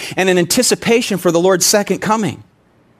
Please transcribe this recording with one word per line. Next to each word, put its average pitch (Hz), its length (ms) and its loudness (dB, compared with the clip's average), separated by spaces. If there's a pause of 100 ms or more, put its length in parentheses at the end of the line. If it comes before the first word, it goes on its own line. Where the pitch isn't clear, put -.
(160)
and 190 120 0
an 180 80 2
anticipation 220 800 0
for 175 140 0
the 170 100 2
Lord's 185 240 2
second 196 360 0
coming. 214 420 -4 (580)